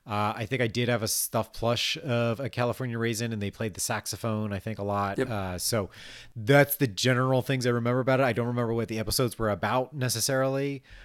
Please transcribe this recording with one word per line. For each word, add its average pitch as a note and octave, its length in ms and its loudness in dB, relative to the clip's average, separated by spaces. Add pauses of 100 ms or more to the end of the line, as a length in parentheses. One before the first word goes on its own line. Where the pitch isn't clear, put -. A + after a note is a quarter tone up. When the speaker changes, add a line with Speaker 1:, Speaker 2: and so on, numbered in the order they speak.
Speaker 1:
Uh, G#2 280 0
I A2+ 120 -6
think B2+ 160 0
I A#2+ 40 2
did A#2+ 220 0
have A#2 140 2
a A2 40 -2
stuffed - 460 -2
plush - 440 0
of A#2 420 0
a C3 100 -4
California A#2+ 480 -2
Raisin, A2+ 360 -2
and G#2+ 60 -4
they G2+ 120 -2
played A2 240 -6
the - 40 -12
saxophone, G#2+ 720 -2
I G2+ 60 -4
think, G#2+ 220 -8
a G2+ 40 -6
lot. G2+ 360 0
Speaker 2:
Yep. B2+ 100 0
Speaker 1:
Uh, F#2+ 300 -4
so G2+ 320 -2 (440)
that's C#3 420 6
the C#3 100 2
general B2+ 560 2
things B2+ 240 0
I - 20 4
remember A#2+ 300 2
about C3 200 4
it. C3+ 40 6
I B2 100 4
don't A#2 140 0
remember A#2+ 260 0
what A#2 140 0
the A2 100 -4
episodes A2+ 400 0
were A2 140 2
about A2 420 0
necessarily, C3+ 880 0 (240)